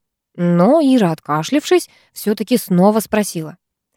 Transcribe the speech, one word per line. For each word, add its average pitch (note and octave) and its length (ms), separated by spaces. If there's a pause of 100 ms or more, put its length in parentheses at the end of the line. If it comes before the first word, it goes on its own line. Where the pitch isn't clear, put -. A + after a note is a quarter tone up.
(360)
Но F3 460
Ира, B3+ 300
откашлявшись, D#3 800 (220)
всё-таки G#3+ 440
снова F#3+ 420
спросила. F3 580 (400)